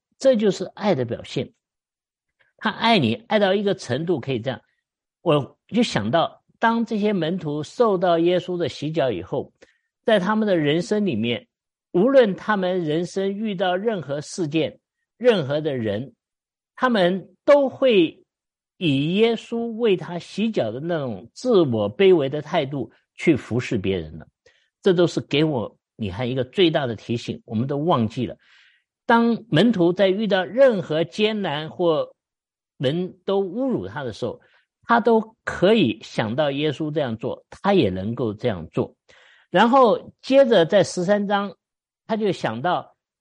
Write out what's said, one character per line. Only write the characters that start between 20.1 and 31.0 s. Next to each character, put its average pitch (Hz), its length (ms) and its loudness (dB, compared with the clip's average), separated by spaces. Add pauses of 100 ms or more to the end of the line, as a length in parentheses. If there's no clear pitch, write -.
洗 220 320 -4
脚 131 200 -2
的 123 100 -8
那 165 180 -4
种 117 360 -8
自 233 260 2
我 110 340 0
卑 190 200 6
微 139 160 2
的 147 100 -6
态 156 240 -2
度 139 260 -6 (240)
去 156 220 2
服 113 240 -4
侍 123 160 -4
别 95 220 -2
人 80 200 -12
了。 73 80 -20 (540)
这 190 140 4
都 170 120 4
是 - 140 -2
给 147 240 0
我、 135 320 -2 (200)
你 104 140 -6
和 107 140 -6
一 123 100 -4
个 131 100 -2
最 180 260 2
大 151 160 -2
的 110 100 -6
提 117 200 -6
醒， - 280 -8
我 117 100 -10
们 117 120 -2
都 143 100 -4
忘 143 320 0
记 - 160 -6
了。 85 140 -8 (640)
当 233 460 2
门 190 200 4
徒 175 220 2
在 190 160 2
遇 208 180 0
到 185 180 0
任 220 360 2
何 156 240 -2